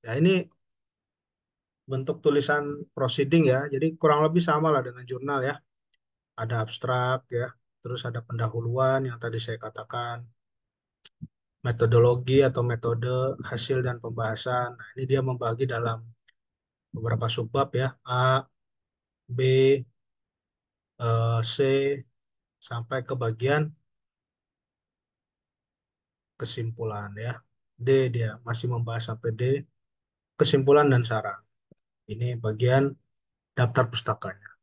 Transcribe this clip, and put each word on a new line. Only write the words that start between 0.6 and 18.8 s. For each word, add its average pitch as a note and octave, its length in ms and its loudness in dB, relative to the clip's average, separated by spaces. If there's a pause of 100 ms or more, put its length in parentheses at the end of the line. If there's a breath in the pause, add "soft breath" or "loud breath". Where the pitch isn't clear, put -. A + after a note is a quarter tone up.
bentuk C3 340 -4
tulisan D3 580 2 (120)
proceeding C3+ 480 2 (100)
ya. C3 60 2 (120)
Jadi D#3+ 300 -2
kurang D3+ 260 4
lebih E3+ 160 2
sama D#3+ 300 2
lah C3+ 100 2
dengan B2 240 -12
jurnal C3 320 -6
ya. C#3 160 -2 (800)
Ada A2+ 320 -4
abstrak B2+ 640 -4
ya, B2 160 -4 (320)
terus A#2+ 240 -8
ada A#2+ 240 -6
pendahuluan A#2+ 800 -2
yang A#2+ 160 -8
tadi A2+ 160 -6
saya A2+ 160 -8
katakan, A#2+ 720 -10 (1400)
metodologi B2 800 6
atau B2+ 160 0 (100)
metode, B2 680 -2 (120)
hasil B2+ 320 -2
dan B2 220 -4
pembahasan. A#2 760 -4
Nah, - 160 -20
ini C3 180 -8
dia C3+ 180 2
membagi B2 360 -2
dalam A#2 320 -4 (960)
beberapa A2+ 320 -2
subbab B2 480 -2
ya, C3 160 0 (160)
A, C3 400 2 (800)